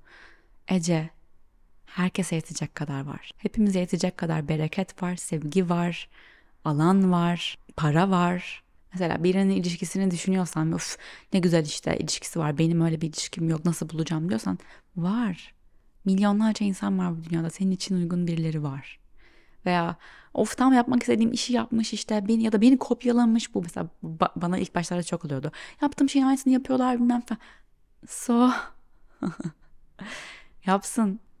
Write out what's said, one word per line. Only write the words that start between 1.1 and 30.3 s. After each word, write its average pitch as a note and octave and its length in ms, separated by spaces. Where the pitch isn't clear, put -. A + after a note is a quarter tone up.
herkese F3+ 500
yetecek D#3+ 400
kadar C#3 300
var. - 320
Hepimize G3+ 420
yetecek F3+ 380
kadar D#3+ 300
bereket D#3 560
var, F3+ 120
sevgi E3 540
var, E3+ 400
alan F3+ 460
var, F3 460
para D#3 340
var." F3+ 540
Mesela E3+ 300
birinin F#3+ 320
ilişkisini F#3 560
düşünüyorsan, E3+ 600
"Of, - 260
ne F#3+ 60
güzel E3+ 260
işte - 320
ilişkisi - 420
var, D3+ 180
benim E3 240
öyle D#3+ 200
bir D#3+ 60
ilişkim E3 420
yok, D#3 160
nasıl E3 240
bulacağım?" D#3+ 400
diyorsan, F#3+ 300
"Var. F#3+ 580
Milyonlarca G#3 600
insan G3 340
var F3 180
bu D#3+ 120
dünyada, E3 200
senin F#3+ 220
için F#3 240
uygun F3 320
birileri D#3+ 360
var." C3+ 360
Veya F3 300
"Of, - 240
tam C4 160
yapmak B3 300
istediğim A3+ 280
işi - 220
yapmış A3+ 400
işte, G#3 340
beni, A3+ 160
ya A3 80
da G#3 100
beni B3+ 160
kopyalamış A#3 800
bu." G3 60
Mesela E3+ 260
ba-, D#3+ 380
bana F3+ 160
ilk - 180
başlarda F3 280
çok - 220
oluyordu. C#3+ 260
"Yaptığım C#4+ 280
şeyin C4+ 160
aynısını C4+ 280
yapıyorlar," B3+ 460
bilmem A#3+ 220
falan. - 200
So, B3 440
<laughs> F3+ 100